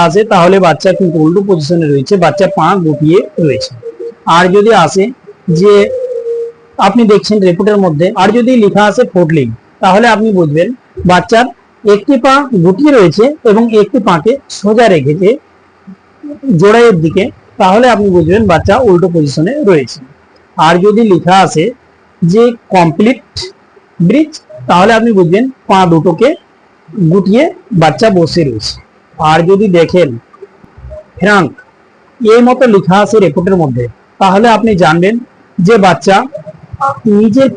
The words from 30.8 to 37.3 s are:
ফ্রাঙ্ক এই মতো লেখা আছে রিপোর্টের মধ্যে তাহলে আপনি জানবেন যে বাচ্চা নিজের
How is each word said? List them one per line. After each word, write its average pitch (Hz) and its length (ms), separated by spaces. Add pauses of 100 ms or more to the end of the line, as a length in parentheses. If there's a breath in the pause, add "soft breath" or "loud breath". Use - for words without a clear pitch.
ফ্রাঙ্ক 190 320 (840)
এই 240 140
মতো 254 160 (120)
লেখা 185 280
আছে 202 120 (100)
রিপোর্টের 175 360
মধ্যে 123 240 (360)
তাহলে 196 340
আপনি 220 160 (120)
জানবেন 175 320 (520)
যে 226 80 (100)
বাচ্চা 190 300 (1040)
নিজের 226 380